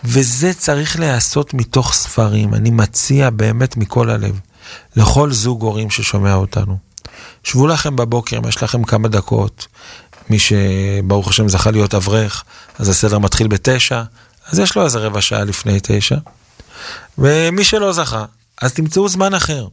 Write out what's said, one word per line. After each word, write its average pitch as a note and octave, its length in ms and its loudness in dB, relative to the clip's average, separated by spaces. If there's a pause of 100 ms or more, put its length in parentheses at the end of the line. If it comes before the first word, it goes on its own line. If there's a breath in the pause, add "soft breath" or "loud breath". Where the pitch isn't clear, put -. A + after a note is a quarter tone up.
וזה B2+ 500 2
צריך D3+ 460 -2
להיעשות C#3+ 540 0
מתוך B2 380 0
ספרים. G#2+ 600 0
אני G#2+ 160 2
מציע B2 600 2
באמת A2 460 0
מכל A2+ 340 0
הלב, G2+ 300 -2 (560 loud breath)
לכל C#3 360 4
זוג A#2 300 -2
הורים A2 280 -2
ששומע G2 440 0
אותנו. G2 440 0 (680 loud breath)
שבו C3 220 2
לכם D3+ 300 0
בבוקר, A#2 420 -2
אם A2+ 100 -4
יש - 140 -4
לכם A#2 220 -2
כמה A2 240 0
דקות, G#2+ 580 -2 (640 loud breath)
מי G#2+ 80 2
שברוך G2 920 0
השם G#2 200 2
זכה F#2+ 220 2
להיות G#2+ 240 2
אברך, G#2 500 0 (340 loud breath)
אז G#2 100 0
הסדר G#2 300 2
מתחיל G#2 300 2
בתשע, A#2 540 0 (440 soft breath)
אז D#3+ 120 -2
יש G3 180 0
לו G3 80 2
איזה A#2+ 140 0
רבע G#2+ 220 -2
שעה G#2 240 0
לפני G2+ 380 -2
תשע. G#2 340 0 (1000 loud breath)
ומי E3 460 2
שלא G3+ 280 2
זכה, A#2+ 320 -4 (380)
אז B2+ 100 0
תמצאו D#3+ 360 0
זמן F#3+ 260 0
אחר. D3 380 -4